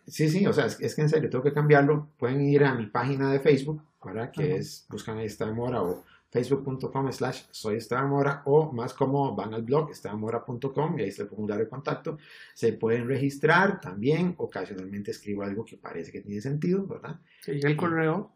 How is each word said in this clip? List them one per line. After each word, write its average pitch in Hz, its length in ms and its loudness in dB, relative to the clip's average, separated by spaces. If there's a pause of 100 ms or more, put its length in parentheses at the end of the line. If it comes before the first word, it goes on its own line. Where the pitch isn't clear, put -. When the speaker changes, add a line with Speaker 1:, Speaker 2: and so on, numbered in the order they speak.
Speaker 1:
sí, 156 240 2
sí, 190 160 4
o 113 80 4
sea, 123 140 4
es, 98 120 -4
es - 140 -2
que 151 80 -2
en 151 80 4
serio, 139 220 2
tengo 127 120 -2
que 143 100 4
cambiarlo. 147 560 6 (100)
Pueden 131 220 0
ir 143 220 6
a 131 120 4
mi 113 100 -2
página 135 460 0
de 135 80 2
Facebook, 156 420 2 (240)
¿verdad? 101 260 -6
Que 101 120 -4
Speaker 2:
Ajá. 92 140 2
Speaker 1:
es, - 300 -10
buscan 107 300 -8
ahí 110 80 -4
Esteban 107 300 -4
Mora 120 260 -2
o 87 220 -4 (280)
facebook 135 320 0
punto 131 300 -6
com 135 180 -2
slash 127 300 -4 (100)
soy 107 240 -4
Esteban 123 340 -2
Mora 139 360 0
o 151 260 4
más 120 220 -6
cómodo 135 420 0
van 104 180 -6
al 113 100 -6
blog, 151 280 0
esteban 101 260 -10
mora 113 280 -4
punto 131 260 -6
com, 156 260 -2
y 117 40 -2
ahí 98 80 -2
está 104 140 -8
el 101 40 -10
formulario 104 380 -4
de 113 40 -12
contacto. 151 480 -8 (360)
Se 113 180 0
pueden 117 340 0
registrar 151 760 2
también, 147 560 0
ocasionalmente 101 760 -8
escribo 101 320 -6
algo 101 220 -6
que - 100 -20
parece - 340 -12
que 98 120 -12
tiene 104 180 -8
sentido, 175 480 -2
¿verdad? 123 320 -12 (220)
Speaker 2:
Sí, - 100 -8
y 143 140 -2
el 151 80 4
Speaker 1:
Y - 20 2
Speaker 2:
correo. 165 600 0